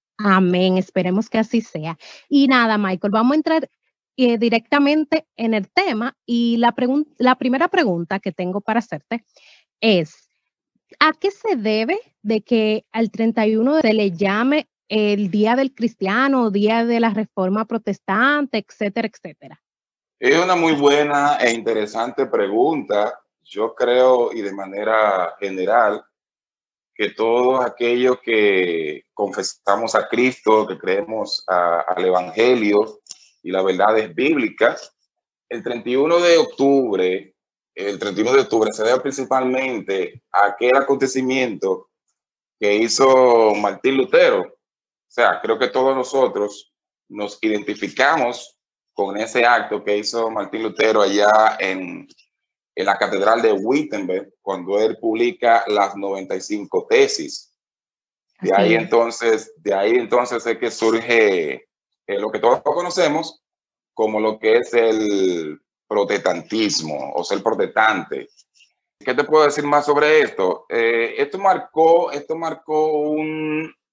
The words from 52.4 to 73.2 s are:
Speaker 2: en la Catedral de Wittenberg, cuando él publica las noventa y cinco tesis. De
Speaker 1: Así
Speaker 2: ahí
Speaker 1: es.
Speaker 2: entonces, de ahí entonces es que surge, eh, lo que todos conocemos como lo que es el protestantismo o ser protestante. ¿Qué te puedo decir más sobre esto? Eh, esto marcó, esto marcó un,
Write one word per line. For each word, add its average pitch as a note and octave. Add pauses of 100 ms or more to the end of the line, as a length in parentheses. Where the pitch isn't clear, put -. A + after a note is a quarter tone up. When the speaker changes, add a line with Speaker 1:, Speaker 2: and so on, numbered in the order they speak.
Speaker 2:
en F#2
la G2
Catedral G#2
de A2+
Wittenberg, G2+ (120)
cuando F#2+
él A2
publica A#2
las G2+
noventa F#2+
y F#2+
cinco G2
tesis. - (840)
De F#2
Speaker 1:
Así G2+
Speaker 2:
ahí G#2+
Speaker 1:
es. A2+
Speaker 2:
entonces, A2+
de G2+
ahí G2+
entonces B2
es A2+
que A#2
surge, A2+
eh, -
lo G#2+
que -
todos A#2+
conocemos E3 (520)
como G#2+
lo G#2+
que A2
es A#2+
el G2 (300)
protestantismo F2
o E2+
ser G2
protestante. G2+ (680)
¿Qué B2+
te C#3+
puedo D3+
decir C#3+
más C#3+
sobre D3+
esto? F#2+
Eh, A#2
esto C#3+
marcó, E3
esto C#3+
marcó D#3 (100)
un, D#3 (200)